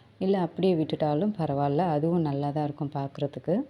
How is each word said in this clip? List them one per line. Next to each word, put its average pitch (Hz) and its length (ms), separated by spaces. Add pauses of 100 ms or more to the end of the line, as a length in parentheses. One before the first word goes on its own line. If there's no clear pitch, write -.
(180)
இல்ல 190 220
அப்படியே 175 340
விட்டுட்டாலும் 156 640
பரவாயில்ல, 143 380
அதுவும் 165 440
நல்லா 143 300
தான் 151 140
இருக்கும் 147 300
பார்க்குறதுக்கு. 143 760